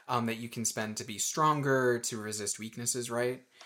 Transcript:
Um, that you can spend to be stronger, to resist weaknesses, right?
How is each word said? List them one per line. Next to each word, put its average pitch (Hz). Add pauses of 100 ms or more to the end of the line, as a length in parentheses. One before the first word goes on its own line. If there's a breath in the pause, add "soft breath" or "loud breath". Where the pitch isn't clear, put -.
Um, 120
that 113
you 117
can 117
spend 107
to 120
be 104
stronger, 135
to 120
resist 104
weaknesses, 120
right? 123 (240 loud breath)